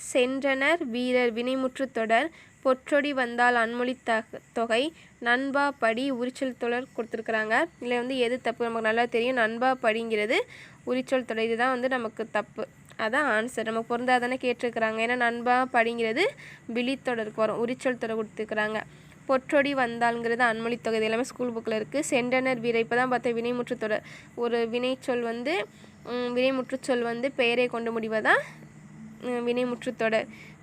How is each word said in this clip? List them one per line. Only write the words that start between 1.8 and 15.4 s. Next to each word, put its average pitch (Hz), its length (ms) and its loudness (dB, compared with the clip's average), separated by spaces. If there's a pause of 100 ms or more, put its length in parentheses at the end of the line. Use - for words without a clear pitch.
தொடர், 226 380 2 (340)
பொற்றொடி 285 460 2
வந்தால் 247 440 2
அன்மொழி 240 420 0 (100)
தக-, 226 340 -2 (120)
தொகை, 233 400 0 (260)
நண்பா 269 520 0
படி 254 420 0
உரிச்சொல் 247 460 -4
தொடர் 240 280 -2 (100)
கொடுத்துருக்குறாங்க. 220 680 0 (160)
இதுல 247 160 -2
வந்து 247 200 -2
எது 247 240 0
தப்பு? 233 240 -2
நமக்கு 233 220 -2
நல்லா 226 180 2
தெரியும், 240 300 0
நண்பா 240 480 2
படிங்கிறது 226 580 2 (460)
உரிச்சொல் 254 380 0
தொடர். 226 200 -2
இதுதான் 226 260 2
வந்து 254 180 0
நமக்கு 226 420 -4
தப்பு. - 380 -4 (300)
அதான் 226 580 2
ஆன்சர். 220 80 0
நம்ம 226 240 -2
பொருந்தாதானே 247 480 2
கேட்டிருக்கிறாங்க. 233 640 0
ஏன்னா 233 180 0
நண்பா 247 560 2